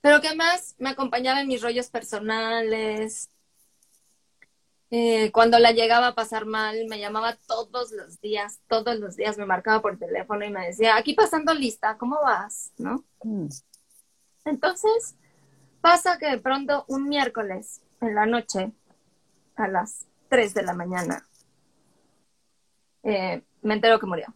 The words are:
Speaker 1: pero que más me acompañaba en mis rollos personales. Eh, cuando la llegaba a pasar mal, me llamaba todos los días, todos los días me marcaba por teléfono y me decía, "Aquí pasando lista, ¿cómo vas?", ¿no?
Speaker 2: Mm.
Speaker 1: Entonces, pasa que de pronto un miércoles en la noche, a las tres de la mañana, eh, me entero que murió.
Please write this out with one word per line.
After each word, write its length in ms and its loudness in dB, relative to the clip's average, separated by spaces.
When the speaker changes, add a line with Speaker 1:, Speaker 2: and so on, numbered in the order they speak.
Speaker 1:
pero 200 8
que 140 -2
más 440 0
me 120 -2
acompañaba 500 -2
en 80 -4
mis 140 -2
rollos 280 -4
personales. 1400 -4
Eh, 420 2
cuando 260 8
la 140 8
llegaba 360 4
a 60 -2
pasar 320 -6
mal, 420 -4
me 100 -10
llamaba 380 -4
todos 460 -6
los 280 -16
días, 480 -8
todos 300 0
los 180 -10
días 200 -2
me 100 -8
marcaba 360 2
por 160 -4
teléfono 460 -6
y 60 -8
me 180 -6
decía, 280 4
"Aquí 180 0
pasando 400 2
lista, 440 -4
¿cómo 240 -4
vas?", 560 -2
¿no? 260 -6
Speaker 2:
Mm. 260 -6
Speaker 1:
Entonces, 680 -2
pasa 380 4
que 120 -6
de 80 -2
pronto 500 -2
un 200 -4
miércoles 720 -4
en 140 -2
la 120 2
noche, 460 -2
a 120 -2
las 380 -6
tres 240 2
de 80 -2
la 120 -4
mañana, 520 -6
eh, 400 -4
me 120 0
entero 240 4
que 80 -4
murió. 300 -6